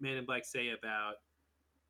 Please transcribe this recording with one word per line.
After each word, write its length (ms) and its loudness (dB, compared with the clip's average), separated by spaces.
Man 180 0
in 80 -2
Black 180 0
say 260 0
about, 460 -2